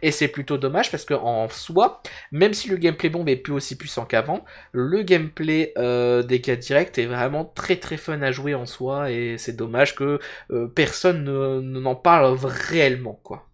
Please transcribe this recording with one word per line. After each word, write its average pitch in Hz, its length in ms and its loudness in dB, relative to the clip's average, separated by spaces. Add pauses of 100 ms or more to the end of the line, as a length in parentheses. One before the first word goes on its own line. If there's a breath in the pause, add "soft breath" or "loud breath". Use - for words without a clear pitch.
Et 156 80 2
c'est 147 200 0
plutôt 143 280 -4
dommage 143 320 0
parce - 160 -8
que - 80 0
en 113 340 0
soi, - 540 0 (300 loud breath)
même 196 240 4
si 226 140 -6
le 190 80 0
gameplay 165 320 2
bombe 165 200 -2
est 131 60 4
plus 139 180 -8
aussi 135 240 -6
puissant 127 280 -8
qu'avant, 123 400 0 (260 loud breath)
le 156 320 0
gameplay, 160 760 2
euh, 123 460 2
dégâts 123 340 0
directs 139 400 2
est 120 80 2
vraiment 127 400 -2
très - 300 -2
très 175 220 -10
fun 147 260 -6
à 135 80 2
jouer 139 240 -4
en 123 100 -6
soi 135 460 -4
et 117 260 -4
c'est 117 180 -8
dommage 117 360 2
que, 143 280 -2 (320 loud breath)
euh, 120 160 -2
personne 151 580 2
ne, 135 340 0
ne, 131 220 -6
n'en 131 140 0
parle 135 460 6
réellement 127 840 0
quoi. - 300 -16